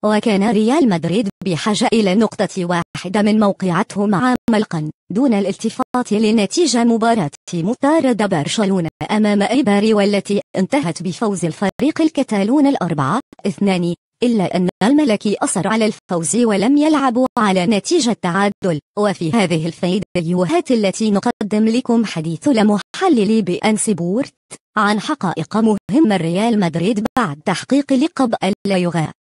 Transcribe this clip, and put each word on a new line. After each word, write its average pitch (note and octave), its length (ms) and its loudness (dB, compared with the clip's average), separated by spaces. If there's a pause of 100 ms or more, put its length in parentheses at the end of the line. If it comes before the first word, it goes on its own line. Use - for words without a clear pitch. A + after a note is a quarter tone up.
وكان G#3 460 2
ريال A#3 380 2
مدريد F3 400 -2 (160)
بحاجة G3 480 -2
إلى G3+ 220 2
نقطة G3 500 -2
واحدة F3+ 560 -4
من G#3+ 180 2
موقعته F#3+ 640 -2
مع G#3+ 300 0 (140)
ملقا، F#3+ 400 -2 (220)
دون A#3+ 220 2
الالتفات G#3 800 -4
لنتيجة A3+ 720 2
مباراة A#3 480 2 (220)
مطاردة A#3+ 720 0
برشلونة F#3 640 0 (220)
أمام G#3 300 2
إيباري، G#3+ 520 2
والتي G3+ 480 0 (160)
انتهت F#3 460 -2
بفوز F#3+ 420 -4
الفريق G3+ 560 -2
الكتالون C4+ 680 0
الأربعة E3 520 -2 (260)
اثنان، F#3 480 0 (300)
إلا A3+ 320 0
أن F3+ 140 0 (140)
الملكي A3 540 2
أصر - 300 -4
على A3 180 0
الفوز F3 500 -4
ولم A3+ 420 2
يلعب C#4 480 2 (120)
على F#3+ 280 2
نتيجة A3+ 560 0
تعادل. F#3 580 -2 (180)
وفي G3 340 -2
هذه F3 360 0
الفيديوهات F3+ 1040 -2
التي A3 400 0
نقدم G#3+ 560 0
لكم A#3 380 0
حديث E3 420 -6
المحلل A3 960 2
بأن G3+ 360 -2
سبورت G3 560 -4 (440)
عن G#3 220 0
حقائق F#3+ 580 -4
مهمة G#3+ 600 2
ريال F#3+ 420 0
مدريد F3+ 460 0 (120)
بعد D3+ 280 -2
تحقيق C4+ 480 -2
لقب B3+ 500 0
اللا G3 340 -2
يغا. E3+ 340 -2 (120)